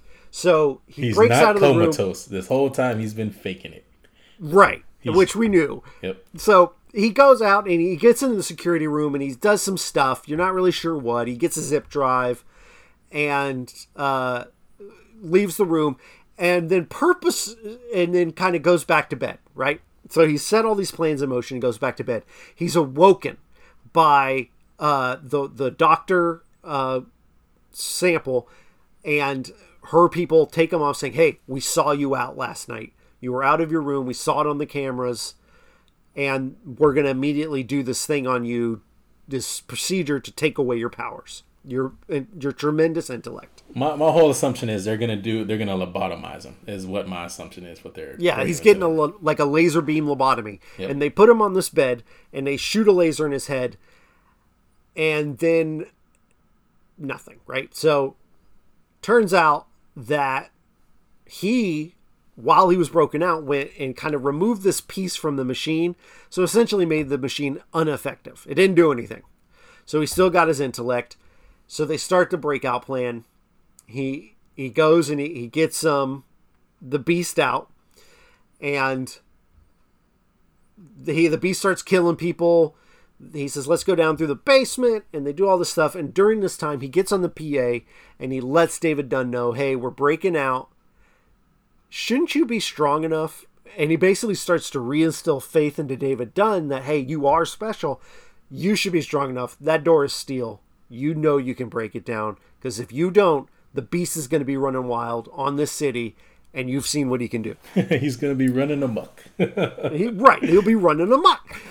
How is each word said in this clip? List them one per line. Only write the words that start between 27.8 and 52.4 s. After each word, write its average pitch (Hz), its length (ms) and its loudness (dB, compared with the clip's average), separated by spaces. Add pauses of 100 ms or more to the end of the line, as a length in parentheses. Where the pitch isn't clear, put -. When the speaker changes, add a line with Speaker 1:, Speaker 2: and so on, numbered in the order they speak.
Speaker 1:
and 139 480 -4 (340)
her 170 220 6
people 160 380 2
take 165 260 0
him 170 100 0
off 143 140 0
saying, 131 160 -6
"Hey, 151 340 2
we 131 140 -8
saw 147 320 0
you 143 240 -2
out 127 200 -6
last - 320 -10
night. 117 240 -12 (280)
You 127 120 -6
were 127 120 -2
out 151 160 4
of 160 100 -2
your 160 120 -2
room. 139 240 -2
We 127 80 -6
saw 131 260 -2
it 151 60 2
on 147 120 -2
the 147 80 -4
cameras. 127 680 -6 (840)
And 135 400 -4 (220)
we're 147 160 4
gonna 143 160 2
immediately 143 520 -2
do 135 200 -4
this 123 240 -6
thing 143 200 -2
on 123 180 -2
you, 117 380 -4 (460)
this 131 320 -8
procedure 147 600 -4
to - 120 -16
take - 260 -4
away 123 200 0
your 117 120 -4
powers, - 520 -14 (220)
your, 131 280 -4 (160)
your 143 440 -6
tremendous 156 580 -2
intellect." - 520 -14 (120)
Speaker 2:
My, 143 220 -2
my 156 140 2
whole 156 200 6
assumption 127 380 -2
is 101 160 -2
they're 110 140 -2
gonna 113 180 -2
do, 110 280 -4
they're 107 140 -4
gonna 104 180 -4
lobotomize 87 680 -6
him, 64 120 -20 (100)
is 95 200 -10
what 92 220 -8
my 87 160 -10
assumption 85 400 -16
is, 85 180 -20
what - 120 -18
they're - 240 -16
Speaker 1:
Yeah, 170 180 0
Speaker 2:
going 131 120 -2
Speaker 1:
he's 165 100 -2
Speaker 2:
to - 60 -8
Speaker 1:
getting 202 160 4
Speaker 2:
do. 180 60 -2
Speaker 1:
a - 20 0
lo-, 151 340 -2
like, 151 160 -2
a 147 80 0
laser 160 340 2
beam 156 260 -2
lobotomy. 127 540 -2 (160)
Speaker 2:
Yep. 117 140 -8
Speaker 1:
And 143 100 -6
they 147 80 -2
put 208 220 6
him 226 100 6
on 202 140 0
this 185 160 -2
bed, 127 320 -2 (300)
and 139 140 -8